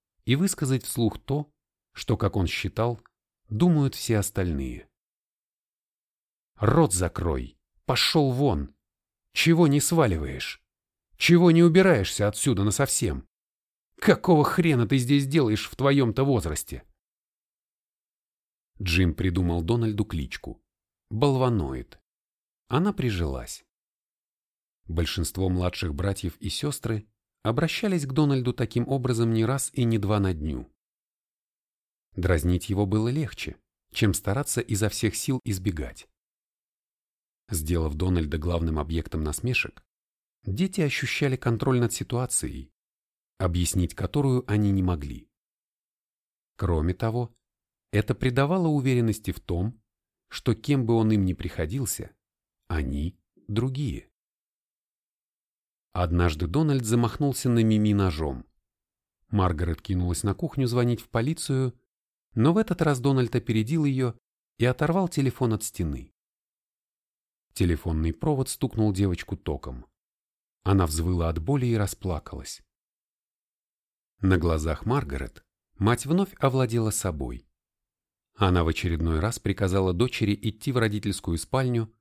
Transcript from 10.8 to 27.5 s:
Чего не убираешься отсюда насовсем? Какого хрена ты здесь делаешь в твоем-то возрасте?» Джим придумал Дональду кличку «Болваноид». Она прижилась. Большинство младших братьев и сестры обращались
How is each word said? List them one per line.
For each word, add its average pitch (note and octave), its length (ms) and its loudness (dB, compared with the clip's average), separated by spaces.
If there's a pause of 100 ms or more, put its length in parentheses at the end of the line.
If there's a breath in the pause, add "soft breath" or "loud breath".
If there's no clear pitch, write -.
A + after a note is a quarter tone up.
Чего E3+ 320 6
не E3 140 8
убираешься D#3+ 640 4
отсюда G#2 340 0
насовсем? G2+ 680 -2 (680)
Какого D#3 480 4
хрена D3 420 2
ты C3+ 120 2
здесь C#3 280 2
делаешь C3+ 420 0
в - 60 -20
твоем-то C3+ 500 2
возрасте?» F#2 600 -2 (2000)
Джим F2 340 2
придумал F2 480 0
Дональду A2 420 0
кличку - 580 -10 (480)
«Болваноид». A2+ 880 -2 (720)
Она F3+ 240 0
прижилась. E2+ 720 -6 (1200)
Большинство F2 600 -2
младших F2+ 440 -2
братьев F#2 460 -4
и - 100 -8
сестры - 600 -6 (340)
обращались D#3 640 -2